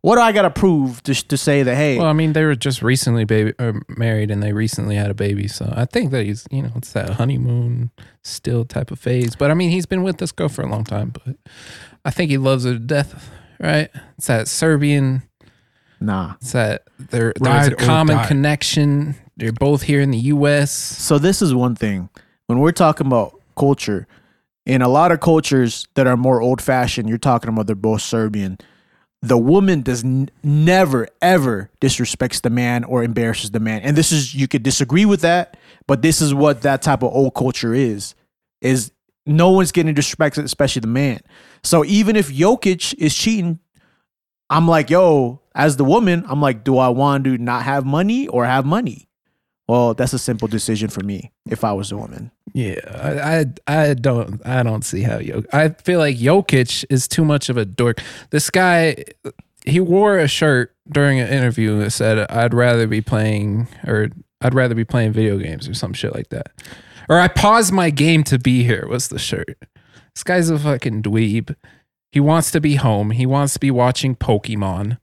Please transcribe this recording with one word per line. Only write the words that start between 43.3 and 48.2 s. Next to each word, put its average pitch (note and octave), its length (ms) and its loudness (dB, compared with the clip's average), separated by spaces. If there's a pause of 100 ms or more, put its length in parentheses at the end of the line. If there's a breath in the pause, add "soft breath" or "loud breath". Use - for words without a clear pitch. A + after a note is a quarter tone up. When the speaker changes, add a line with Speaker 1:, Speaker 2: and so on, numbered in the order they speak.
Speaker 1:
I'm D#3+ 180 4
like, D#3+ 220 4
yo, D3+ 520 2 (140)
as C#3 220 2
the C#3+ 80 2
woman, F3 420 2
I'm D3 140 -2
like, B2 220 0
do C3 140 2
I B2+ 120 4
want C#3 360 0
to B2+ 120 0
not A#2+ 260 -4
have C3+ 220 -2
money G3 420 0